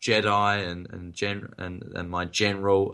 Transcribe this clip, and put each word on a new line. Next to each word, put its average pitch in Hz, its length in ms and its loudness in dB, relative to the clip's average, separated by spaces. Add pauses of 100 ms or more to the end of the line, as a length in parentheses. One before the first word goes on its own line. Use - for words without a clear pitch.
Jedi 101 640 2
and, 87 220 -8
and 90 240 -12
gen-, 101 460 -6
and, 90 240 -8 (120)
and 87 140 -6
my 87 160 -2
general." 98 680 2